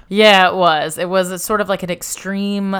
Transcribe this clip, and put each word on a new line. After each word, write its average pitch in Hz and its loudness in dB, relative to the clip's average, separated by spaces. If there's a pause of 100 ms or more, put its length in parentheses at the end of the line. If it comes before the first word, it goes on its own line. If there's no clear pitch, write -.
Yeah, 196 6
it 175 0
was. 160 0
It 175 -4
was 185 0
a, 185 -8
sort 208 -2
of 202 -2
like 190 -4
an 180 -6
extreme 196 -6